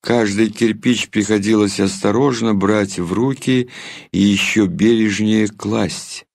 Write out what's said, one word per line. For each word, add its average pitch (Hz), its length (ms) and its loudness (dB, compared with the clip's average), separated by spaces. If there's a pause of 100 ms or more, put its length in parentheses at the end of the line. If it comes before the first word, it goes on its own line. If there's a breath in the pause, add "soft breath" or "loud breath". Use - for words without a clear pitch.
Каждый 110 480 0
кирпич 110 580 -2
приходилось 104 720 0
осторожно 113 720 0
брать 98 440 0
в 87 140 -4
руки 127 580 -2 (420 loud breath)
и - 80 -2
ещё 101 460 2
бережнее 107 800 2
класть. 104 880 -6